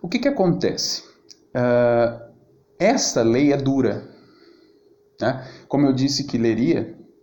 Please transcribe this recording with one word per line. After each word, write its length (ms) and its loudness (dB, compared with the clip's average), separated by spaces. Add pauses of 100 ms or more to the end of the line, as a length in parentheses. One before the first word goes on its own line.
O 60 -10
que 120 -4
que 100 0
acontece? 720 -2 (500)
Ah, 760 0 (500)
essa 440 0
lei 280 4
é 60 2
dura, 500 -2 (1120)
né? 260 -4 (220)
Como 180 2
eu 60 2
disse 320 0
que 140 -6
leria 680 -2 (200)